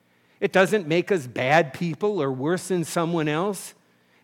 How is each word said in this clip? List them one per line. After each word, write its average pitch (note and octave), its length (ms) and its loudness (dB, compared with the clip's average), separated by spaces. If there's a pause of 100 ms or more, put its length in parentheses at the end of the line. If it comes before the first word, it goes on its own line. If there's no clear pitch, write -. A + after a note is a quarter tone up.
(400)
It G3+ 120 0
doesn't F#3+ 360 4
make F3 240 0
us D#3 140 0
bad C3+ 480 2
people F3 480 -2
or C#3 100 0
worse D3+ 360 -2
than F3+ 160 0
someone E3 440 0
else. F3 460 -4 (500)